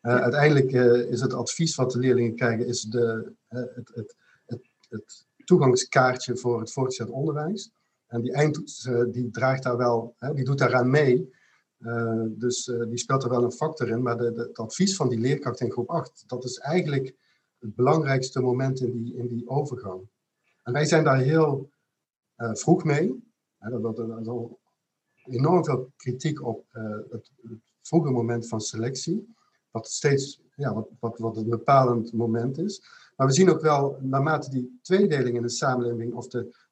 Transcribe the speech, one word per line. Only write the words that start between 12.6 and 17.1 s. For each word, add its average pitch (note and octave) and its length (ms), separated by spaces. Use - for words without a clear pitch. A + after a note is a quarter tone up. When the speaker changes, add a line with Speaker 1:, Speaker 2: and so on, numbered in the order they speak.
Speaker 1:
eh, A#2 200
die A#2+ 100
speelt C3+ 240
er B2 80
wel B2 140
een A#2+ 80
factor A#2+ 360
in. A2+ 140
Maar A#2 160
de, A#2 140
de, A#2 80
het - 180
advies F3+ 380
van C#3+ 120
die A#2 100
leerkracht B2+ 420
in A#2+ 120
groep - 180
acht, - 360
dat B2+ 180
is B2 140
eigenlijk D3 560